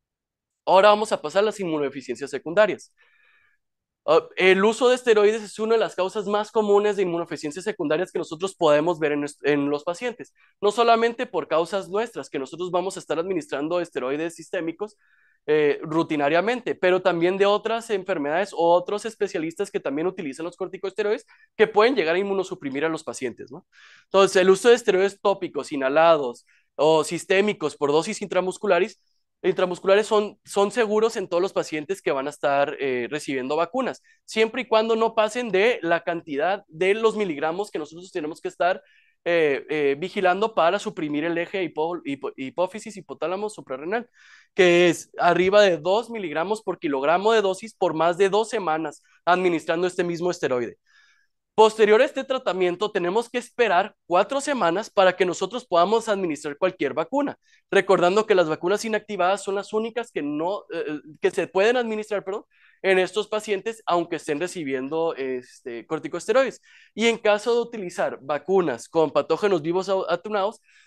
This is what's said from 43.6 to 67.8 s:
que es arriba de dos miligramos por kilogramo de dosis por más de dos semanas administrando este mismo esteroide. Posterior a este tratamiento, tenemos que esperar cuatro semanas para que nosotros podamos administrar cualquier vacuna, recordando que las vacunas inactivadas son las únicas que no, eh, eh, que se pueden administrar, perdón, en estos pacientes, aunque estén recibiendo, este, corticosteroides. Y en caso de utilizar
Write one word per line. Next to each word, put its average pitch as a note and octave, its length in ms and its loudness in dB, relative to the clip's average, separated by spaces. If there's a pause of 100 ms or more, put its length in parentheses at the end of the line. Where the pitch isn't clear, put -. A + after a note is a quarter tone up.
que F3 360 6
es - 280 -4
arriba F#3 440 4
de F#3+ 160 4
dos G3 320 -2
miligramos F#3+ 520 -4
por F3 160 -6
kilogramo D#3+ 540 2
de A3+ 100 4
dosis G3 320 -4
por F3 200 0
más D#3+ 240 2
de G3 120 4
dos G#3+ 200 0
semanas D#3+ 520 -4 (240)
administrando F3 640 2
este F3+ 160 -4
mismo F3 260 -2
esteroide. B2+ 480 -4 (800)
Posterior A3 460 6
a C#4 40 6
este C#4 180 -6
tratamiento, F#3+ 680 -2
tenemos G3 380 -2
que - 80 -8
esperar G#3+ 580 0 (120)
cuatro G3+ 340 2
semanas G#3+ 480 -2
para F#3 260 4
que F#3+ 80 0
nosotros F#3 440 -4
podamos G#3 420 2
administrar E3 480 -4
cualquier D#3+ 380 -2
vacuna, C4 420 -4 (320)
recordando F#3+ 560 4
que G#3+ 80 2
las F3 160 4
vacunas F3 360 -2
inactivadas G3+ 580 -2
son G3 100 -6
las G3 180 -6
únicas A3+ 400 -6
que D#3+ 120 -6
no, D#3 500 -6
eh, E3 140 -6
eh, D3+ 120 -8 (220)
que G3 80 2
se F3 180 -2
pueden A3 300 2
administrar, G#3+ 460 -4
perdón, G#3 220 -10 (360)
en F#3+ 160 4
estos F#3 300 -2
pacientes, G#3+ 580 -6
aunque E3+ 300 0
estén D3 240 -6
recibiendo, D#3 760 -4
este, B2+ 720 -10
corticosteroides. F3 720 -2 (360)
Y G#3+ 100 0
en A3+ 140 2
caso G#3 340 0
de A#3+ 80 2
utilizar F#3 580 -6